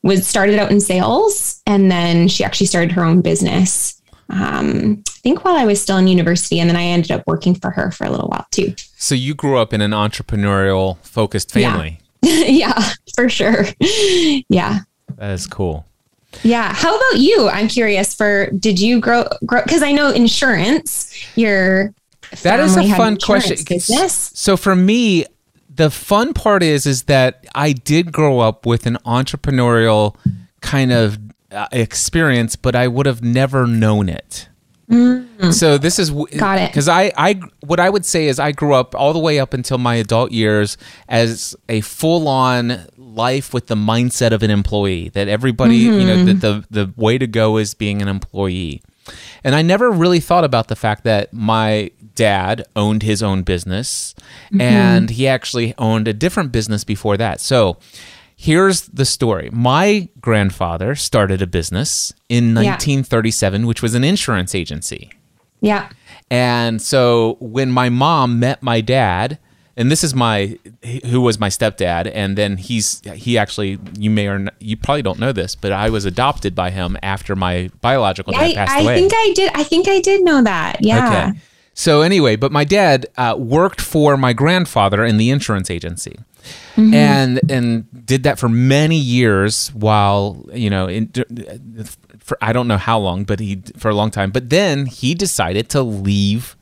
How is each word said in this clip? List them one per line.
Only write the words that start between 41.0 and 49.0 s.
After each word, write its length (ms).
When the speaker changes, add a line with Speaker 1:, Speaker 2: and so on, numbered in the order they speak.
Speaker 2:
as 480
a 100
full-on 1000
life 560
with 140
the 80
mindset 560
of 100
an 80
employee, 600
that 180
everybody, 480
you 280
know, 120
Speaker 1:
Mm-hmm. 100
Speaker 2:
that 140
the, 300
the 260
way 220
to 80
go 300
is 180
being 280
an 60
employee. 760